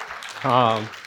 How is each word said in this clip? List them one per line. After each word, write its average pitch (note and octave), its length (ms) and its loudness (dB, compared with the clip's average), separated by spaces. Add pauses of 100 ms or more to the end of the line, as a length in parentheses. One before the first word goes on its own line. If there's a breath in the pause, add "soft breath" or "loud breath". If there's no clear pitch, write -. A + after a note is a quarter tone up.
(420)
Um, A#2 460 4 (180)